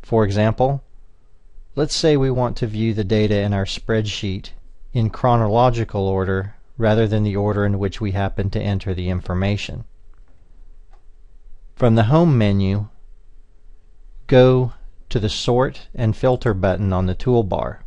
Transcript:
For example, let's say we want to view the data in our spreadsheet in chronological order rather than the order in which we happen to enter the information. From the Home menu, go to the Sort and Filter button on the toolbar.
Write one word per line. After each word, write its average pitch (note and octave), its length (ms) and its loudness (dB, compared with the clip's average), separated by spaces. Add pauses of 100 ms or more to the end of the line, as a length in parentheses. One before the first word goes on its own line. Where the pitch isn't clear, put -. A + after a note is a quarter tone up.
For A2+ 240 2
example, A2 580 0 (920)
let's D3 200 -2
say D#3 200 2
we C3+ 140 2
want A#2+ 280 -2
to B2 100 -2
view G#2+ 260 -2
the G#2+ 120 -2
data G#2+ 340 2
in G2+ 140 0
our G2 120 0
spreadsheet G#2 840 -4 (400)
in A2+ 180 0
chronological A#2 960 2
order F#2+ 500 -2 (220)
rather A2 300 2
than G#2 160 0
the G#2 120 0
order G#2 300 0
in G2+ 140 0
which G2 220 -4
we G#2 100 -2
happen G2 400 -2
to G#2+ 100 -4
enter G2 320 -2
the F2+ 160 -4
information. F#2 760 -4 (1900)
From A#2 200 4
the A2+ 80 6
Home D3+ 340 4
menu, G2+ 520 2 (1400)
go B2+ 460 6 (360)
to B2+ 100 0
the G#2 100 0
Sort - 680 -2
and A2+ 200 0
Filter B2+ 380 0
button F#2+ 400 0
on F2+ 140 0
the F#2 80 -2
toolbar. G2+ 720 -2